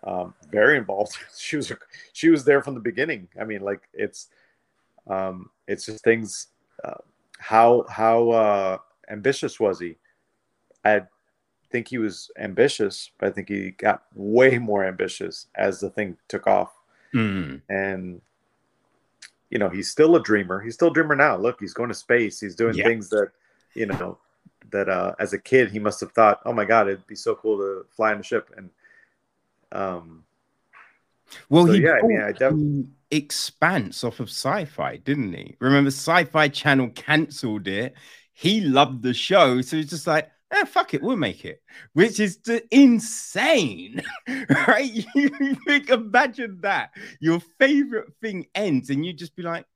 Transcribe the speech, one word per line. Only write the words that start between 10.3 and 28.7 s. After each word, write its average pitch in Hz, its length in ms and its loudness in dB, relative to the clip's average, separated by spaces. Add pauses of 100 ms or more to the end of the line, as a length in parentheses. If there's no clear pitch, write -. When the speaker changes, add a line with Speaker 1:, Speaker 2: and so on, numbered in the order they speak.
Speaker 1:
I 104 180 4 (680)
think 120 180 -6
he 127 100 -8
was 107 400 -6
ambitious, 107 800 -2
but 101 100 -2
I 98 40 -2
think 92 160 -12
he 98 240 -6
got - 320 -2 (100)
way 120 420 4
more 104 300 -2
ambitious 92 720 -8
as 98 240 -2
the 95 100 -6
thing 98 260 -6 (120)
took 104 180 -4
off. 98 260 2 (420)
Speaker 2:
Mm. 95 540 -4
Speaker 1:
And, 95 540 -6 (1300)
you 123 80 -4
know, 101 100 0
he's 92 220 -8
still 160 260 6
a 156 60 4
dreamer. 95 380 -2
He's 113 140 -10
still 170 140 2
a 135 60 0
dreamer 151 220 2
now. 135 200 2
Look, 117 240 -2
he's 98 140 -12
going 120 140 -4
to 104 60 -8
space. 117 460 -2
He's 95 140 -12
doing 113 220 -2
Speaker 2:
Yeah. - 80 -2
Speaker 1:
things 113 260 0
that, 104 220 0 (420)
you 110 120 -4
know, - 320 -8 (520)
that, 98 180 -2
uh, 90 300 -2
as 98 140 -4
a 98 60 -6
kid, 127 320 2
he 104 80 -8
must 104 220 -4
have - 120 -10
thought, 107 320 4
"Oh 120 80 -4
my 107 140 0
God, 107 220 4
it'd 95 180 -6
be 104 100 -20
so 110 180 -4
cool 110 240 -2
to 98 320 -8
fly 110 220 0
in 104 80 -6
a - 20 -16
ship." 110 340 -6
And, 95 120 -20 (1040)